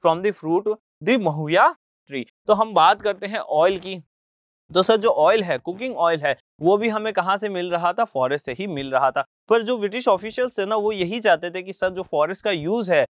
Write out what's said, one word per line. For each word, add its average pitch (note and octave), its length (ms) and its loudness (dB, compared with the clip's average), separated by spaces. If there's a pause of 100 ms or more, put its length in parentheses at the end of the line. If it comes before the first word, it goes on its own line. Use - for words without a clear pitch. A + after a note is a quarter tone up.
from E3+ 200 2
the G#3 120 0
fruit G3+ 380 -2 (320)
the B3+ 100 4
mahuya E3 500 2 (420)
tree। C3 140 -6 (220)
तो G#3+ 60 4
हम A3 220 0
बात F3+ 280 4
करते G3+ 240 -4
हैं G#3 120 -4
ऑयल F3+ 400 2
की, F#3 240 -12 (720)
तो F#3 80 4
सर A3 140 4
जो A3 120 2
ऑयल F#3+ 340 4
है, D#3+ 160 -2
कुकिंग G#3 380 -8
ऑयल E3 240 0
है, C#3+ 160 -2 (240)
वो F3 160 4
भी A3 120 0
हमें G#3+ 240 -4
कहाँ F#3+ 240 0
से G#3 120 -6
मिल F3+ 220 -4
रहा F3 220 0
था? A#3 120 -2
फॉरेस्ट C3+ 420 -2
से C3+ 60 -6
ही F3+ 140 -8
मिल C#3 240 -8
रहा C3 200 2
था। C#3 140 -4 (240)
पर A3+ 140 4
जो A#3 160 -4
ब्रिटिश G#3 300 -4
ऑफिशियल्स A3 500 -2
थे G3 80 -2
ना, G#3+ 100 -2
वो G#3 160 0
यही G3 280 -4
चाहते F3 300 2
थे F3+ 120 -8
कि F#3 100 -14
सर F#3 180 -4
जो F#3 120 -10
फॉरेस्ट E3 420 -4
का G#3+ 60 -2
यूज़ F#3 420 -2
है C#3+ 120 4 (120)